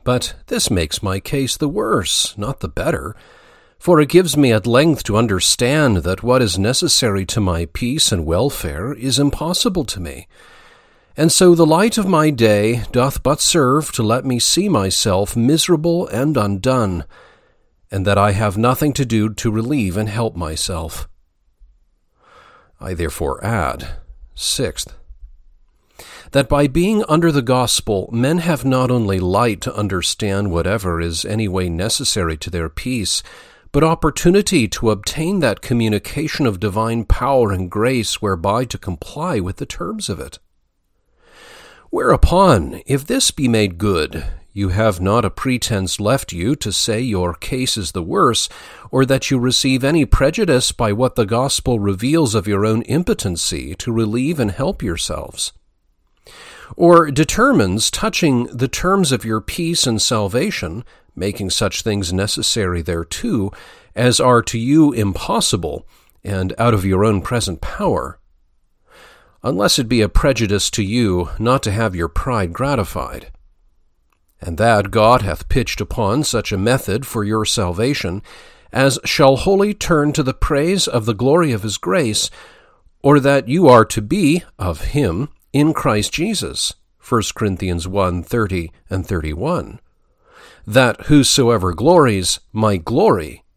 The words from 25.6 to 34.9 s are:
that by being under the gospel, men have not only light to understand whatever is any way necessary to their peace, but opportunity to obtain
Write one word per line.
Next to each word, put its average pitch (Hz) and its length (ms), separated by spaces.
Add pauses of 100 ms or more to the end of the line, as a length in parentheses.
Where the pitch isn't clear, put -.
that 139 180
by 147 180
being 185 400
under 165 240
the 143 100
gospel, 113 680
men 131 280
have 160 260
not 127 260
only 107 260
light 95 440
to - 120
understand 98 800
whatever 87 480
is 85 240
any 107 240
way 92 220
necessary 87 640
to 78 140
their 82 180
peace, 120 560 (480)
but 143 100
opportunity 160 840
to - 220
obtain 156 500